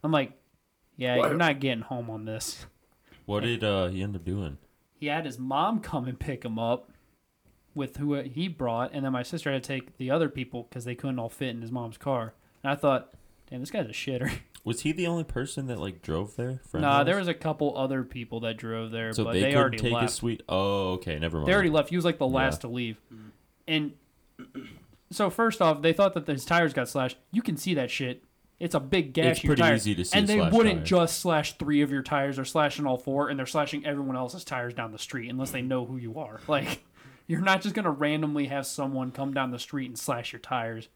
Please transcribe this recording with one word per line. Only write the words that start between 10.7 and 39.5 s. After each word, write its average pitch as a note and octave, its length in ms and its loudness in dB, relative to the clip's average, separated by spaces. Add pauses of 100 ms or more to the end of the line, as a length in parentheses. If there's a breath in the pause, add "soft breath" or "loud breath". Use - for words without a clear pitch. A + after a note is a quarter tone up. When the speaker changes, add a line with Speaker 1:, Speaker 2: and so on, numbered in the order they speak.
Speaker 1:
'cause A#2+ 140 -10
they B2 100 -6
couldn't B2+ 240 -4
all A2+ 100 -4
fit C3+ 200 -6
in A#2 120 -8
his A2+ 120 -8
mom's A#2 240 -6
car. A#2+ 360 -4 (300 soft breath)
And C3+ 80 0
I C#3+ 40 2
thought, C#3 380 2 (360)
"Damn, B2+ 100 -10
this C3 100 -10
guy's F#3 160 -4
a G#2+ 40 -10
shitter." B2 420 -4 (180)
<laughs> - 140 -20
Speaker 3:
Was A#2 180 -4
he D3+ 120 0
the F3 120 -2
only E3+ 200 0
person C3+ 420 -6
that, A#2+ 100 -6
like, E2+ 240 -8
drove F#2 360 -4
there? B2+ 260 -4
Friend - 180 -4
Speaker 1:
Nah, C#3+ 180 6
Speaker 3:
wise? C#3+ 60 4
Speaker 1:
there F3+ 120 4
was F#3 100 0
a E3+ 80 0
couple D3+ 420 -2
other C3+ 260 0
people A#2 360 -8
that A2+ 180 -4
drove A2+ 340 -6
there, A2+ 220 -4
Speaker 3:
So A2 120 0
Speaker 1:
but A#2 80 -2
Speaker 3:
they F#2 80 4
Speaker 1:
they B2+ 80 6
Speaker 3:
couldn't C#3+ 120 6
Speaker 1:
already B2 160 4
Speaker 3:
take A#2 160 2
Speaker 1:
left. A#2 160 2
Speaker 3:
a G#2+ 40 -2
sweet. A#2 360 -2
Oh, G2 440 2
okay, F2 260 -4
never E2 180 -2
mind. D2+ 120 0
Speaker 1:
They F#3 40 6
already F#3+ 160 4
left. D3+ 200 2
He E3+ 80 -2
was, E3+ 80 2
like, E3+ 120 2
the C#3 100 0
Speaker 3:
Yeah. C3 60 2
Speaker 1:
last C3 280 2
to B2 80 -10
leave. A#2 300 -4 (140)
Speaker 2:
Mm. A2 160 -20 (380)
Speaker 1:
And D3+ 240 0 (480)
<clears throat> - 720 -18
so G3 180 2
first A3 320 2
off, D#3 200 6
they D#3+ 120 6
thought G3 220 4
that D#3+ 120 -4
his C#3 180 -2
tires E3+ 280 4
got B2+ 160 0
slashed. B2+ 280 0 (140)
You A3 100 2
can D#3+ 160 -2
see F3+ 180 0
that B2+ 160 0
shit. B2+ 320 -4 (360)
It's E3 140 -4
a D3+ 60 2
big C3+ 340 0
gash D#3+ 120 4 (120)
Speaker 3:
It's - 60 -4
Speaker 1:
in C3 40 4
your D3 100 6
Speaker 3:
pretty E3+ 100 6
Speaker 1:
tire. D3 80 8
Speaker 3:
easy G#2 200 2
to - 100 0
see F#3 120 2
Speaker 1:
And G#3 60 6
Speaker 3:
a G3+ 40 2
Speaker 1:
they G#3 120 4
Speaker 3:
slashed E3+ 160 6
Speaker 1:
wouldn't G#3+ 220 8
Speaker 3:
tire. D#3 80 -4
Speaker 1:
just E3+ 340 4
slash D#3 380 2
three D3 240 4
of C#3 100 4
your C#3 100 0
tires. C#3 360 0
They're C3 80 -4
slashing D3 420 2
all B2+ 100 2
four, C#3 320 0
and C#3 80 -4
they're C3 80 -2
slashing D3 400 -2
everyone C#3+ 300 -2
else's B2+ 300 -6
tires B2 280 -4
down A2+ 200 -6
the A2 40 -14
street A#2+ 320 -8
unless C3 220 -4
they B2+ 100 -4
know B2+ 240 -2
who B2+ 120 -8
you A#2 200 -8
are. A2+ 260 -10
<laughs> - 40 -12
Like, - 360 0 (440 loud breath)
you're E3 140 0
not F#3+ 200 6
just G#3 140 -4
gonna G3 160 2
randomly D3 560 2
have C3+ 180 -2
someone C3 460 -2
come C#3 220 -4
down C3 180 0